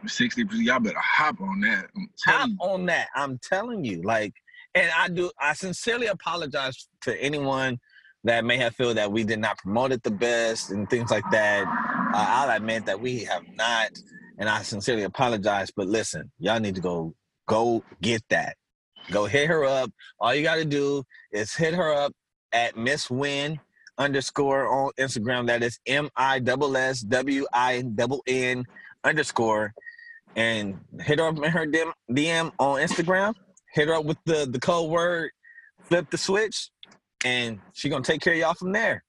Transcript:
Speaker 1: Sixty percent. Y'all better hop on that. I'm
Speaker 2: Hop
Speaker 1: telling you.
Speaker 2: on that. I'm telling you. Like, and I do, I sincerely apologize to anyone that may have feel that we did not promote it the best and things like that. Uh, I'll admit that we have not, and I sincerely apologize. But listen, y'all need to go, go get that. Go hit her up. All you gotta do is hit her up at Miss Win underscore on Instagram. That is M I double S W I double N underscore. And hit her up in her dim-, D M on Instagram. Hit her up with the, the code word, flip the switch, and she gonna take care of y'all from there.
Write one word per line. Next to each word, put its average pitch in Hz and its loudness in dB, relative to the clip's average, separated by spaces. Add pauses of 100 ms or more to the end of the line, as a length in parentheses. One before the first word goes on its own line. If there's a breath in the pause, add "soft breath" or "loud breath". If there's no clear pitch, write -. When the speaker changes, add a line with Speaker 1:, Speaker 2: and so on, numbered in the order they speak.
Speaker 1:
Sixty - 0
percent. - -2
Y'all 131 2
better 104 -2
hop - 0
on 95 -4
that. - 0 (100)
I'm - -8 (160)
Speaker 2:
Hop - 4
Speaker 1:
telling 240 -2
you. 180 -2
Speaker 2:
on 185 0
that. 151 0
I'm 135 -2
telling 202 -4
you. 90 -4
Like, 107 -2 (400 loud breath)
and 175 4
I 175 2
do, 175 -2 (100)
I 147 0
sincerely 220 -2
apologize 165 -4 (160)
to 104 -2
anyone 135 0 (460 soft breath)
that 117 2
may 120 2
have 120 0
feel 120 2
that 104 2
we 110 0
did 110 0
not 107 -2
promote 120 0
it 123 0
the 120 -2
best 117 0
and 101 -4
things 117 0
like 104 2
that. 104 4
Uh, - -2
I'll 117 2
admit 110 0
that 98 -2
we 123 -4
have 90 -4 (100)
not, 113 0 (500 loud breath)
and 104 0
I 107 0
sincerely 107 -2
apologize. 101 0
But 98 -2
listen, 95 -2
y'all 107 0
need 101 -2
to 92 -6
go, 82 -4 (340)
go 113 2 (180)
get 113 0
that. 80 0 (560)
Go 104 2
hit 143 2
her 160 4
up. 131 2 (280 loud breath)
All 120 2
you 147 2
gotta 160 0
do 143 0 (280 loud breath)
is 104 -4
hit 165 0
her 160 2
up 143 0 (380)
at 117 0
Miss 127 -2
Win 143 -2 (400 loud breath)
underscore 135 0
on 135 0
Instagram. 123 -2
That 120 2
is 117 -2
M 143 0
I 135 2
double 131 0
S 131 0
W 135 0
I 123 2 (100)
double 123 -2
N 127 0 (400 loud breath)
underscore. 113 2 (580 loud breath)
And 107 -2 (220)
hit 147 2
her 160 2
up 160 0
in 143 -4
her 165 0
dim-, 160 0 (220)
D 147 2
M 165 0
on 135 4
Instagram. 185 2 (400)
Hit 151 4
her 165 4
up 156 0
with 156 -2
the, 151 2
the 123 -4
code 170 2
word, 170 0 (520 loud breath)
flip 170 2
the 165 -4
switch, - -2 (560)
and 120 -2 (140)
she - -4
gonna 139 0
take 156 0
care 175 4
of 165 4
y'all 165 2
from 185 -4
there. 208 0